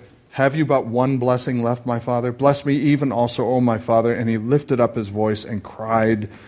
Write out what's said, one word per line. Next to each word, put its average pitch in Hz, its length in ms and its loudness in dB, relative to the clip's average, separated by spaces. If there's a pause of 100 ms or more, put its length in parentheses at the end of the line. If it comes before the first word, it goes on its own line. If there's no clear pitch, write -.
(300)
"Have 135 260 0
you 156 80 2
but 131 220 0
one 127 320 0
blessing 123 440 -2
left, 120 240 -4
my 120 140 -2
father? 120 320 -2
Bless 139 340 2
me 143 80 2
even 143 380 2
also, 120 340 0
O 127 140 0
my 117 180 2
father." 113 340 2
And 113 160 -2
he 113 100 0
lifted 127 420 0
up 117 160 0
his 107 120 -4
voice 107 360 -2
and 107 180 -8
cried 110 680 0 (200)